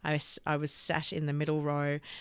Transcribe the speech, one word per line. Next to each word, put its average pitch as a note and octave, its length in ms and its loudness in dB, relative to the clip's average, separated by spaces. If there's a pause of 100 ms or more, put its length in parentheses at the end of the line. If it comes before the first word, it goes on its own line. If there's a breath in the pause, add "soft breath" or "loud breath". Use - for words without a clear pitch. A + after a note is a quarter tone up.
I D3+ 120 0
s-, - 300 0
I D3+ 120 2
was D3 160 0
sat D#3+ 400 0
in D#3 140 0
the C#3+ 60 0
middle D3+ 300 2
row. D3 380 0 (200 loud breath)